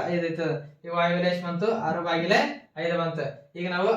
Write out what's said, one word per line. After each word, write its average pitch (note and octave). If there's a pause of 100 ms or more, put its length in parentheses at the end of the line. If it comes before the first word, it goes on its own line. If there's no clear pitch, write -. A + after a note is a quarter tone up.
ಐದು F3
ಐತದ. D#3+ (340)
ಈ E3+
y E3+
ಬೆಲೆ F3+
ಎಷ್ಟು F3+
ಬಂತು? F3+
ಆರು E3
ಭಾಗಿಲೆ E3+ (360)
ಐದು E3+
ಬಂತು. D#3 (320)
ಈಗ F3+
ನಾವು F#3